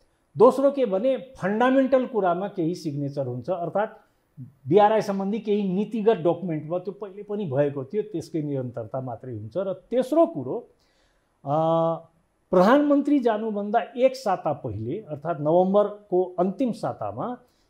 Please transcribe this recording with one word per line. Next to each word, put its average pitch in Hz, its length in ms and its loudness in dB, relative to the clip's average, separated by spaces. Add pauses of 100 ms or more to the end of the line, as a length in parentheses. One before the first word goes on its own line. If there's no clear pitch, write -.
(380)
दोस्रो 254 320 6
के 277 140 0
भने 226 320 0
फन्डामेन्टल 254 880 2
कुरामा 190 420 0
केही 175 260 -2
सिग्नेचर 143 520 -6
हुन्छ, 123 240 -6
अर्थात् 185 480 -4 (680)
बिआरआई 208 340 6
सम्बन्धी 196 360 -4
केही 208 300 -2
नीतिगत 214 480 0
डकुमेन्टमा 170 600 -2
त्यो 185 140 -8
पहिले 202 300 -16
पनि 208 240 -6
भएको 143 380 -2
थियो, 208 180 -4
त्यसकै 160 400 -8
निरन्तरता 131 580 -6
मात्रै 127 320 -10
हुन्छ। 107 240 -10
र 190 160 -4
तेस्रो 262 540 0
कुरो, 151 420 -6 (760)
अ, 143 120 -2 (960)
प्रधानमन्त्री 285 680 4
जानुभन्दा 214 600 -2 (160)
एक 254 200 2
साता 175 360 -2
पहिले, 117 480 -6
अर्थात् 151 400 -8
नोभेम्बरको 185 960 2
अन्तिम 196 340 0
सातामा 135 640 -6 (320)